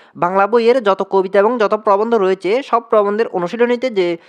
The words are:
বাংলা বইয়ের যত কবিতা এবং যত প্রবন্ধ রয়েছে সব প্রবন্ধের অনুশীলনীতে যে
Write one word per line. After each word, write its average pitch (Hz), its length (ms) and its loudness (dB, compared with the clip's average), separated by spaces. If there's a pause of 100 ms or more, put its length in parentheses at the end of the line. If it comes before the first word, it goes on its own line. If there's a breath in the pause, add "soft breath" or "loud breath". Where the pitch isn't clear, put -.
(160 soft breath)
বাংলা 190 300 0
বইয়ের 233 360 2
যত 196 280 0
কবিতা 190 280 0
এবং 233 200 2
যত 208 160 0
প্রবন্ধ 214 400 0
রয়েছে 190 480 0
সব 233 180 -2
প্রবন্ধের 214 480 0
অনুশীলনীতে 233 600 -2
যে 175 260 -2 (120 soft breath)